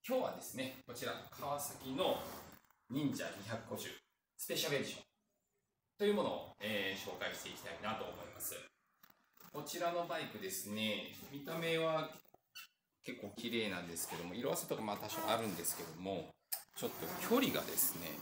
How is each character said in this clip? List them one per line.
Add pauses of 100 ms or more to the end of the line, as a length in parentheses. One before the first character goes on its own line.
今
日
は
で
す
ね、
こ
ち
ら、 (180)
川
崎
の (720)
忍
者 (200)
二
百
五
十 (480)
ス
ペ
シ
ャ
ル
エ
デ
ィ
シ
ョ
ン (960)
と
い
う
も
の
を、 (100)
え
ー、
紹
介
し
て
い
き
た
い
な
と
思
い (180)
ま
す。 (960)
こ
ち
ら
の
バ
イ
ク
で
す
ね、 (180)
見
た
目
は (960)
結
構
綺
麗
な
ん
で
す
け
ど
も、
色
あ
せ
と
か
ま
あ
多
少 (100)
あ
る
ん
で
す
け
ど
も、 (480)
ち
ょ
っ
と
距
離
が
で
す
ね (140)